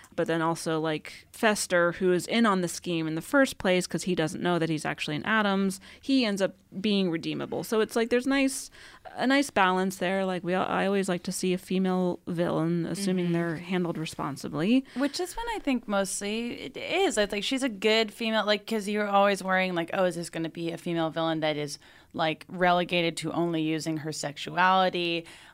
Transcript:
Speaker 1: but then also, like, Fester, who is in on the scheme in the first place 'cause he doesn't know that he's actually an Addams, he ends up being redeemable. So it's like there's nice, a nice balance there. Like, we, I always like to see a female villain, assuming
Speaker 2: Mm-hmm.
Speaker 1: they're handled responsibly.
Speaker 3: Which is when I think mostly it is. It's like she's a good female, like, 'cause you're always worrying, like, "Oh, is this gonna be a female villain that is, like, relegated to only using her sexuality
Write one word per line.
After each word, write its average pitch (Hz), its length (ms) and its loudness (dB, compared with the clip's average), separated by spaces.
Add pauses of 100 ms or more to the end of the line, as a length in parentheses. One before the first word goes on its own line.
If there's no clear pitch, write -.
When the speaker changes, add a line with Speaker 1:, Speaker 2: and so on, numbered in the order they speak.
(160)
Speaker 1:
but 165 120 0
then 165 160 0
also, 160 360 0
like, - 520 -6
Fester, 180 640 2
who 180 200 2
is 175 140 0
in 233 180 2
on 190 160 2
the 175 60 0
scheme 165 400 -4
in 156 80 -4
the 160 60 -4
first 269 360 2
place 185 300 2
'cause - 160 -4
he 185 100 0
doesn't 160 300 0
know 175 160 2
that 160 100 0
he's 156 160 -2
actually 151 300 -4
an 147 100 -6
Addams, 196 540 2 (200)
he 269 240 2
ends 202 180 0
up 185 140 0 (240)
being 196 300 2
redeemable. 160 540 -4
So 220 180 0
it's 214 140 -2
like 233 160 0
there's 247 160 2
nice, 269 420 0 (460)
a 127 100 -2
nice 262 240 2
balance 185 480 2
there. 190 260 0
Like, 180 200 -2
we, 170 100 -2
I 185 320 0
always 196 240 0
like 180 140 -2
to - 80 -4
see 185 220 -2
a 180 40 2
female 185 720 0
villain, 170 580 0
assuming 185 400 -2
Speaker 2:
Mm-hmm. 175 80 2
Speaker 1:
they're 170 220 0
handled 175 420 -2
responsibly. 160 880 -2 (100)
Speaker 3:
Which 277 240 -2
is 359 160 -6
when 466 100 -6 (100)
I 392 40 -6
think 254 280 -4
mostly 208 640 -2 (100)
it - 160 -12
is. 330 400 0
It's 208 160 2
like 202 100 -2
she's 262 200 -2
a 277 60 0
good 214 440 2
female, 220 320 0
like, 208 220 0
'cause 214 200 -2
you're 208 200 0
always 202 360 4
worrying, 185 300 2
like, 170 200 -2
"Oh, 190 100 2
is 180 120 2
this 165 140 -6
gonna 165 200 -4
be 170 220 -6
a 165 60 -6
female 165 320 -2
villain 160 300 -2
that 151 180 0
is, 147 220 -6 (340)
like, 160 360 -2
relegated 175 680 2
to 160 140 -4
only 165 320 0
using 156 340 -2
her 156 140 -6
sexuality 175 1120 0 (280)